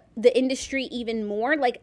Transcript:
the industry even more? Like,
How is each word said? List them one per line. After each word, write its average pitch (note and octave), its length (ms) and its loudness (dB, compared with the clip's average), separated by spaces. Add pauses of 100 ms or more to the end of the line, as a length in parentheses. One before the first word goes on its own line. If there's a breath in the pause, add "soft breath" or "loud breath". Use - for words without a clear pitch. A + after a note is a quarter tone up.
(160)
the A#3+ 200 4
industry C4 480 0
even A3+ 420 -6
more? A3 280 0
Like, C4 280 0